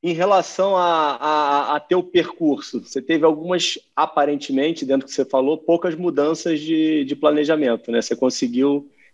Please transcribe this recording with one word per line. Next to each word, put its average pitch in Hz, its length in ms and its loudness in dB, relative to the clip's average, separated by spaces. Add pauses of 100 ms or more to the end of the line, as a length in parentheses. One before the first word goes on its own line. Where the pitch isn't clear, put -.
Em 175 80 0
relação 190 600 2
a, 165 400 2
a, 143 600 0
a - 20 -2
teu 180 240 0
percurso, 165 800 -2
você - 180 -8
teve 156 220 0
algumas, 165 560 0 (160)
aparentemente, 147 920 0
dentro 135 200 0
do - 40 -20
que - 60 -14
você 139 80 0
falou, 135 340 0
poucas 170 380 0
mudanças 160 640 -2
de, 156 460 0
de 139 100 -4
planejamento, 147 720 0
né? 117 120 0
Você - 120 -4
conseguiu, 131 760 0 (220)